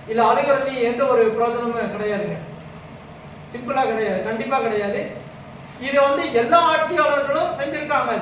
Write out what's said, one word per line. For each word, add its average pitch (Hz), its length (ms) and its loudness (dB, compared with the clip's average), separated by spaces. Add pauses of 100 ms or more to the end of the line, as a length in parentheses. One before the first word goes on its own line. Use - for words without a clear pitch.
இல்ல 226 240 4
அழுகிறதுலயும் 269 500 2
எந்த 240 220 2
ஒரு 226 340 4
பிரயோஜனமும் 226 640 -2
கிடையாதுங்க. 196 340 -2 (1160)
சிம்பிளா 240 340 0
கிடையாது, 214 380 0
கண்டிப்பா 226 340 -2
கிடையாது. 208 520 -2 (720)
இதை 277 240 4
வந்து 285 280 2
எல்லா 320 420 6
ஆட்சியாளர்களும் 302 840 2
செஞ்சிருக்காங்க. 294 520 -2 (120)